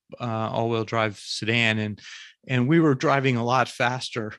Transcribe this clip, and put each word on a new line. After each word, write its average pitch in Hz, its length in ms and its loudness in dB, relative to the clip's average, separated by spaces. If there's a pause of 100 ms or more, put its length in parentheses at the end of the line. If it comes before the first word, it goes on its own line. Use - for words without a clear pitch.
(200)
uh, 113 320 -4
all-wheel 113 320 -2
drive 110 340 -2
sedan. 110 600 0
And, 104 220 -4 (480)
and 127 200 2
we 165 120 4
were 156 140 6
driving 135 420 2
a 117 80 -2
lot 120 240 2
faster 120 720 -4